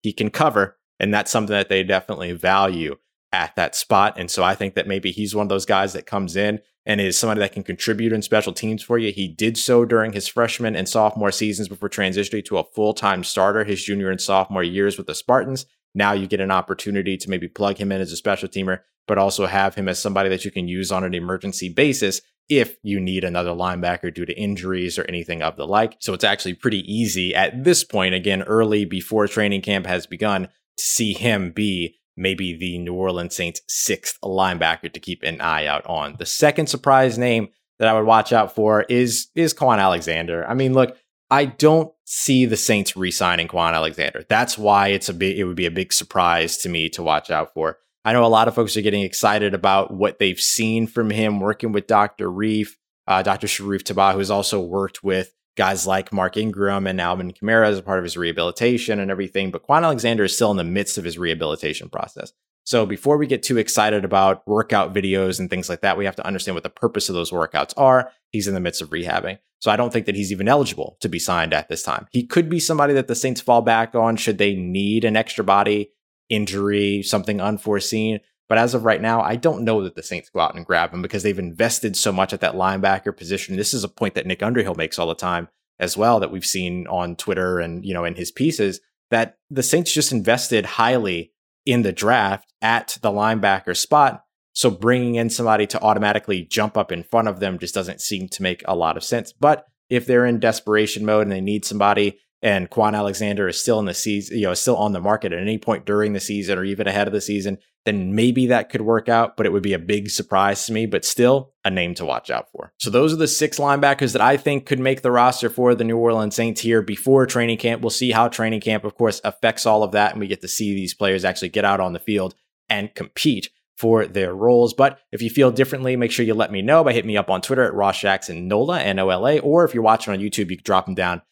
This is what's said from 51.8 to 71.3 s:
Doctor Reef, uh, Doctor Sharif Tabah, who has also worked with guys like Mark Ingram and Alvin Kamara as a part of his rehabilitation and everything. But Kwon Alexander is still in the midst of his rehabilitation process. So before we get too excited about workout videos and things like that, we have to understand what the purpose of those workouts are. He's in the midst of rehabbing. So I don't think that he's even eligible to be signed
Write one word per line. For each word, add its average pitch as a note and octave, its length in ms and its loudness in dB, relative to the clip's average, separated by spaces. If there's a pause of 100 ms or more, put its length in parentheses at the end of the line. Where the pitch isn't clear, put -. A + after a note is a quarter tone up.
Doctor G2+ 440 0
Reef, G#2+ 460 -2 (300)
uh, F#2+ 160 2
Doctor G2+ 240 -2
Sharif G2 360 -4
Tabah, G2 300 2
who G2 60 0
has G2 100 -2
also G2+ 320 0
worked F#2+ 420 -6
with F#2+ 300 -2 (240)
guys F#2+ 300 0
like F#2+ 260 -2
Mark F#2 240 0
Ingram G2 480 -2
and F#2 160 -2
Alvin F2+ 300 -4
Kamara A2 340 4
as G2+ 140 2
a - 20 -10
part F#2+ 160 -2
of F2+ 60 -2
his E2+ 140 -8
rehabilitation F#2+ 840 0
and G2 100 -4
everything. F#2+ 400 -4
But E2+ 160 -10
Kwon D#3 180 4
Alexander A#2 420 2
is F#2 100 -2
still G#2+ 160 2
in G2 60 0
the F2 60 -2
midst G2 360 -4
of F2 60 -10
his E2 120 -6
rehabilitation D#2+ 720 -4
process. - 440 -12 (320)
So A2+ 200 2
before C3+ 320 0
we D3 80 0
get B2+ 160 -2
too B2 160 0
excited G#2+ 480 0
about F#2+ 420 2
workout G2+ 460 0
videos F#2+ 460 0
and F#2 100 -6
things F#2 200 -6
like F2 120 -6
that, F#2+ 160 2
we G2+ 80 -2
have F#2+ 120 -4
to - 100 -8
understand F#2+ 280 -6
what E2 80 -6
the F2+ 60 -8
purpose - 400 -4
of F#2 60 -4
those E2+ 160 -4
workouts D#2 460 -2
are. B2+ 340 6 (200)
He's G2+ 160 -2
in G2 60 -2
the F#2 60 -2
midst F2 220 -4
of D2+ 80 -12
rehabbing. E2+ 500 -4 (200)
So A2 120 2
I G#2+ 60 4
don't A#2+ 160 0
think A#2 140 0
that G2 80 -2
he's G2 160 -4
even G2 160 -2
eligible C3+ 520 0
to - 100 -4
be E2+ 80 -6
signed E2 360 0